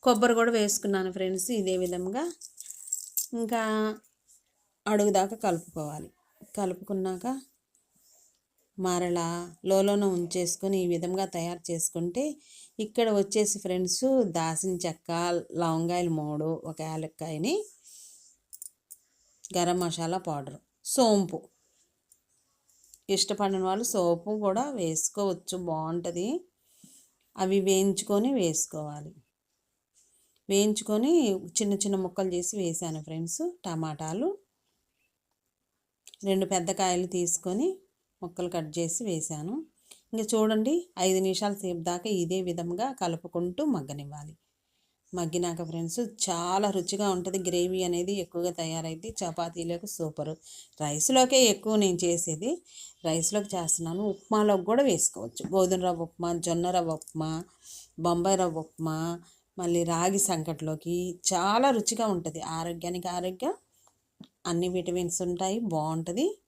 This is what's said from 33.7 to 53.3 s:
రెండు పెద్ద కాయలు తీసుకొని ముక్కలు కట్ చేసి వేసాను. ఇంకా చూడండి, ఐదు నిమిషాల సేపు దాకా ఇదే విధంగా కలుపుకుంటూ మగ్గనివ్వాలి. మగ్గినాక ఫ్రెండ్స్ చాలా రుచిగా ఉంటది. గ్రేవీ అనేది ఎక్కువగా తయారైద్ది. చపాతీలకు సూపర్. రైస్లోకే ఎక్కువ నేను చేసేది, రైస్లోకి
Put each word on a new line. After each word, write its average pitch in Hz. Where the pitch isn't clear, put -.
రెండు 190
పెద్ద 180
కాయలు 180
తీసుకొని 185
ముక్కలు 180
కట్ 156
చేసి 170
వేసాను. 160
ఇంకా 220
చూడండి, 220
ఐదు 190
నిమిషాల 196
సేపు 175
దాకా 180
ఇదే 175
విధంగా 175
కలుపుకుంటూ 175
మగ్గనివ్వాలి. 147
మగ్గినాక 170
ఫ్రెండ్స్ 165
చాలా 185
రుచిగా 190
ఉంటది. 180
గ్రేవీ 180
అనేది 180
ఎక్కువగా 175
తయారైద్ది. 160
చపాతీలకు 170
సూపర్. 156
రైస్లోకే 254
ఎక్కువ 214
నేను 185
చేసేది, 170
రైస్లోకి 165